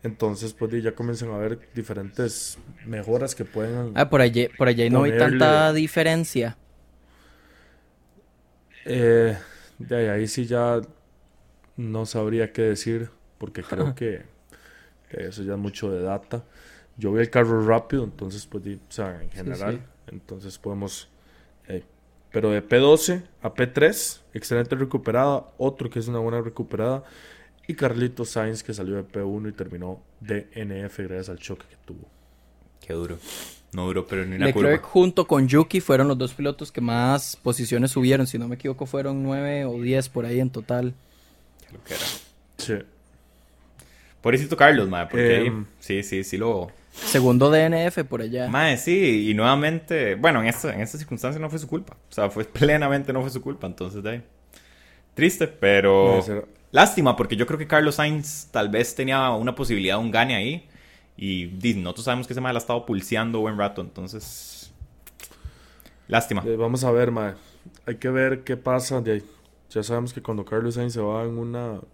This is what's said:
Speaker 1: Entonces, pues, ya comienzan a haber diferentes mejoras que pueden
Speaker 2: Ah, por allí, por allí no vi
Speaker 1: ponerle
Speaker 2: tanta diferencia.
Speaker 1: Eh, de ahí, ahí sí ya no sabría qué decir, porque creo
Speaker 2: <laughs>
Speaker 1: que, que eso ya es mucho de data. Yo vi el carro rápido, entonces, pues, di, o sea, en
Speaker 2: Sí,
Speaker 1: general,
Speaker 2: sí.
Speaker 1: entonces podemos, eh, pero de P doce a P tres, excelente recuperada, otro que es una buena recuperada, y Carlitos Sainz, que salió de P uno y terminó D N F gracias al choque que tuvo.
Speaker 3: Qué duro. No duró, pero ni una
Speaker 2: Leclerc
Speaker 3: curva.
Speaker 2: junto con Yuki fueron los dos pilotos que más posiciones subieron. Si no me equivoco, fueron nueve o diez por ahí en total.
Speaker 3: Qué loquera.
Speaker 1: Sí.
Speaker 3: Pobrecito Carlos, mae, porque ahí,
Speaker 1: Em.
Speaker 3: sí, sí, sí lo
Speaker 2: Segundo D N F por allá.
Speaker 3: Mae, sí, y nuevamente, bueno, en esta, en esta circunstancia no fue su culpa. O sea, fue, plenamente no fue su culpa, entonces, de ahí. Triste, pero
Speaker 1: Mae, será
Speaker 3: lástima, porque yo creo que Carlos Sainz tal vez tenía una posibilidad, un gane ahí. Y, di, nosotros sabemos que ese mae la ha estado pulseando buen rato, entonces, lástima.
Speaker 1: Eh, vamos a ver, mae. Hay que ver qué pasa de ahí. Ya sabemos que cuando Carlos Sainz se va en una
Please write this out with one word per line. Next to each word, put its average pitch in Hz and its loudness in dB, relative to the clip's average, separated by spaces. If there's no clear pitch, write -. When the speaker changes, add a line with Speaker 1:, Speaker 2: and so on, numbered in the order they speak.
Speaker 1:
Entonces, 110 -4
pues, 117 -4
ya 110 0
comienzan 117 -6
a 104 -6
haber 110 -4
diferentes 107 -6
mejoras 113 -2
que 113 -6
pueden 117 -4
Speaker 2:
Ah, 135 2
por 143 4
allí, 120 4
por 135 4
allí 117 4
no 131 6
vi 143 2
Speaker 1:
ponerle 120 4
Speaker 2:
tanta 156 6
diferencia. 156 0
Speaker 1:
Eh, 117 6
de 120 -4
ahí, 117 2
ahí 107 0
sí 120 -4
ya 120 2
no 110 -4
sabría 110 0
qué 113 -2
decir, 113 -2
porque - -12
creo 135 -2
Speaker 2:
<laughs> - -10
Speaker 1:
que, 110 -6
que 92 -10
eso 101 -10
ya 98 -6
es 98 -6
mucho 101 -6
de 90 -4
data. 98 -6
Yo 104 -2
vi 113 2
el 117 2
carro 113 4
rápido, 113 2
entonces, 98 -12
pues, 98 -12
di, 101 -10
o - -20
sea, 92 -8
en - -6
Speaker 2:
Sí, - -12
Speaker 1:
general, 95 -6
Speaker 2:
sí. - -18
Speaker 1:
entonces 95 -16
podemos, 101 -10
eh, 92 -8
pero 107 2
de 104 2
P 120 2
doce 156 6
a 117 -4
P 123 0
tres, - 2
excelente 120 -2
recuperada, 131 0
otro 127 -4
que - -6
es 113 -6
una 117 -4
buena 117 -2
recuperada, 117 -4
y 170 -6
Carlitos 123 -2
Sainz, 110 -4
que 113 -10
salió 98 -6
de 98 -6
P 98 -8
uno 104 -6
y 101 -10
terminó 90 -10
D 104 -6
N 101 -10
F 98 -12
gracias 92 -8
al 87 -12
choque - -14
que - -20
tuvo. - -18
Speaker 3:
Qué - -10
duro. 85 -6
No 90 -6
duró, 92 -2
pero 95 -4
ni 92 -6
una 92 2
Speaker 2:
Leclerc 139 4
Speaker 3:
curva. - -16
Speaker 2:
junto 185 4
con 139 4
Yuki 160 4
fueron 135 4
los 135 2
dos 123 -4
pilotos 143 -6
que - -6
más 120 0
posiciones 123 0
subieron. 131 4
Si 123 -6
no 117 -6
me 123 -6
equivoco, 131 -6
fueron 139 -4
nueve 139 -4
o 120 -6
diez 131 0
por 120 -4
ahí 120 0
en 131 2
total. 123 -4
Speaker 3:
Qué - -20
loquera. - -8
Speaker 1:
Sí. - -4
Speaker 3:
Pobrecito 143 0
Carlos, 127 8
mae, 87 -2
porque 120 4
ahí, 113 2
Speaker 1:
Em. 110 -4
Speaker 3:
sí, 98 -4
sí, 98 -4
sí 95 -6
lo 107 -2
Speaker 2:
Segundo 127 4
D 156 6
N 165 2
F 175 -2
por 131 -6
allá. 123 -4
Speaker 3:
Mae, 139 2
sí, 123 2
y 107 4
nuevamente, 139 2
bueno, 143 4
en 113 2
esta, 120 -4
en 95 -6
esta 113 -6
circunstancia 143 -6
no 156 -6
fue 156 -6
su 139 -12
culpa. - -6
O - -20
sea, 101 0
fue, 107 -4
plenamente 143 0
no 131 -2
fue 135 -4
su 123 -8
culpa, 135 -10
entonces, 95 -10
de 107 -4
ahí. 117 -10
Triste, 165 2
pero 98 6
Speaker 1:
Mae, 95 4
será 104 -4
Speaker 3:
lástima, 139 6
porque 110 -2
yo 120 0
creo 156 -4
que 156 -8
Carlos 151 4
Sainz 151 -4
tal 104 0
vez 113 0
tenía 131 0
una 120 -2
posibilidad, 104 0
un 113 -2
gane 117 2
ahí. 123 -4
Y, 92 -4
di, 95 -2
nosotros 90 -6
sabemos 123 -2
que 131 -12
ese 127 -6
mae 127 -4
la 117 -2
ha 113 -4
estado 120 -4
pulseando 113 -2
buen 110 -2
rato, 101 -2
entonces, - -14
lástima. 113 0
Speaker 1:
Eh, 113 0
vamos 120 0
a 127 2
ver, 120 2
mae. 107 -4
Hay 113 -6
que 131 -6
ver 131 0
qué 131 -6
pasa 127 -2
de 110 -2
ahí. 101 -2
Ya 110 -4
sabemos 120 -4
que 117 -12
cuando 104 -6
Carlos 113 -2
Sainz 120 -4
se 117 -4
va 107 -2
en 117 -6
una 117 -8